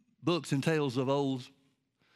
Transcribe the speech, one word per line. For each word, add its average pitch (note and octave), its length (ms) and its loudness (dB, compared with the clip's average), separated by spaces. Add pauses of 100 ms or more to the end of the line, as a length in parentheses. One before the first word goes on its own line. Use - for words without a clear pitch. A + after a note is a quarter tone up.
(220)
books D3 300 0
and C#3 100 2
tales D3 340 0
of C3 120 0
old. C3+ 400 0 (680)